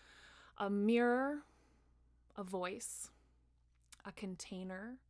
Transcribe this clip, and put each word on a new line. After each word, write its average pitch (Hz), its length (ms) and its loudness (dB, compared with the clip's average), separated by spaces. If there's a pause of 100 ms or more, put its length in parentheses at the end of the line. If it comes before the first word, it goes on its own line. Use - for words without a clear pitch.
(580)
a 202 120 0
mirror, 240 720 4 (960)
a 208 60 -6
voice, 185 680 -4 (960)
a 196 60 -10
container 185 880 -8 (120)